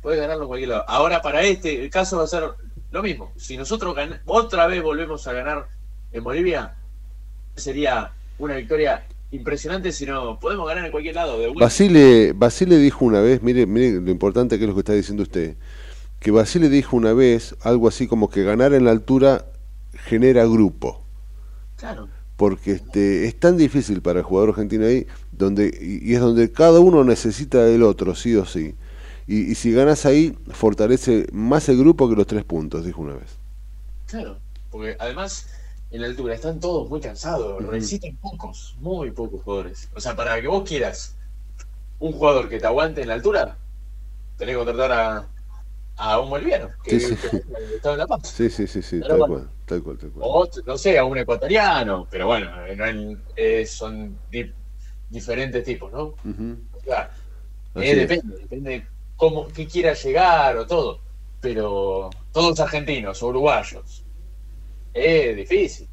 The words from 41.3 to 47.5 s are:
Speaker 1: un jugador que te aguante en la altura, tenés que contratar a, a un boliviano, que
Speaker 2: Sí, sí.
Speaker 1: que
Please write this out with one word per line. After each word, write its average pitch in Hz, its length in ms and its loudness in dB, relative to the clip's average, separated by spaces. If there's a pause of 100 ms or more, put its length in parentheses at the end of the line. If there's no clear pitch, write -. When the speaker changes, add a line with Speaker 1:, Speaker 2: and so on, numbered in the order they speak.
Speaker 1:
un 156 140 -6
jugador 139 360 2
que 113 100 -6
te - 80 -2
aguante 151 360 0
en 120 60 -6
la 113 60 -4
altura, 185 420 0 (800)
tenés 127 180 -6
que 120 100 -2
contratar 123 280 -2
a, 110 340 -2 (680)
a 214 240 0
un - 100 -4
boliviano, - 380 -2 (160)
que 117 160 2
Speaker 2:
Sí, 120 80 -2
sí. 117 80 -2
Speaker 1:
que 113 200 -4 (400)